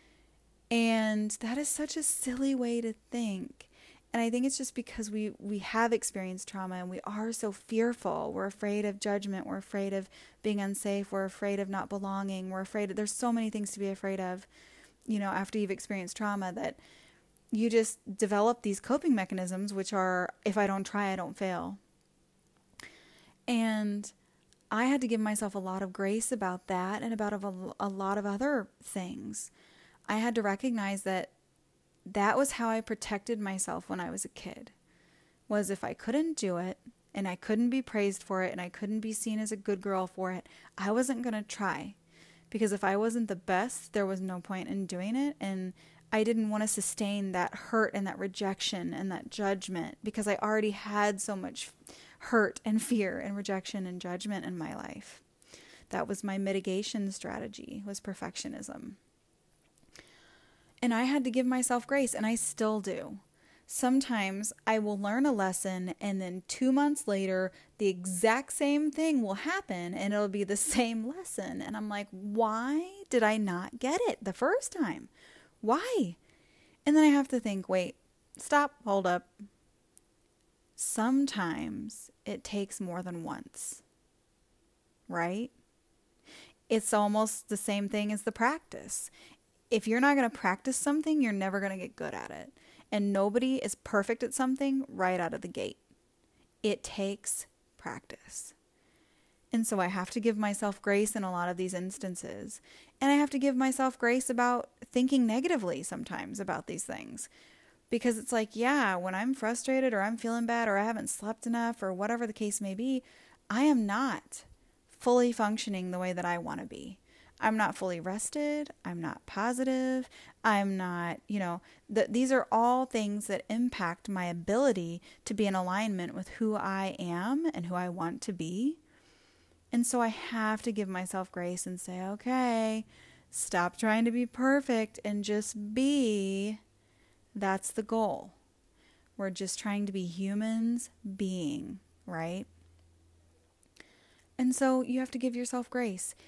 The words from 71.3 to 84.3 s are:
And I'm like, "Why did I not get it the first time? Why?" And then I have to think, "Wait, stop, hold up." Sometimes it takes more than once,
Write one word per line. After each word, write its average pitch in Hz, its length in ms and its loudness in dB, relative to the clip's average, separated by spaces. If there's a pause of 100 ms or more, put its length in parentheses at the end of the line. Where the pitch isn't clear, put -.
And - 140 -6
I'm 214 140 -4
like, 202 220 -4
"Why 226 800 0 (200)
did 233 140 4
I 214 140 4
not 196 420 -2
get 302 280 2
it - 140 0
the 190 120 -4
first 359 380 0
time? 269 380 -2 (520)
Why?" 285 540 2 (680)
And 294 100 8
then 311 80 10
I 302 40 12
have 285 220 6
to 254 100 2
think, 196 280 -4
"Wait, 185 280 2 (420)
stop, 294 380 2 (100)
hold 196 220 4
up." 175 200 2 (1500)
Sometimes 220 1400 0 (120)
it - 200 -8
takes 196 360 -4
more 180 220 -6
than 175 220 -6
once, - 580 -10 (1300)